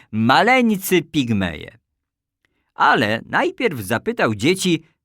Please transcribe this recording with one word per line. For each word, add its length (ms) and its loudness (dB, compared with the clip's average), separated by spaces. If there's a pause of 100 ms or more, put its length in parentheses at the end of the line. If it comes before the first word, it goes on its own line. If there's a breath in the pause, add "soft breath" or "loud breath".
(120 loud breath)
maleńcy 880 2
pigmeje. 760 -4 (960)
Ale 520 2
najpierw 540 -2
zapytał 560 -2
dzieci, 480 0 (220 soft breath)